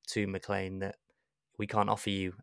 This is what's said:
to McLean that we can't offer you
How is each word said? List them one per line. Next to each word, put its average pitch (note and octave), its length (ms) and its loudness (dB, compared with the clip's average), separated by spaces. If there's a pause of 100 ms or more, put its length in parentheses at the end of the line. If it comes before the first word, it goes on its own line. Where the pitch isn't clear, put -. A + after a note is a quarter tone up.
to G#2 180 2
McLean F#2+ 540 -2
that G2 160 -4 (640)
we G#2+ 100 -4
can't G#2 200 4
offer G#2 220 2
you F#2+ 320 0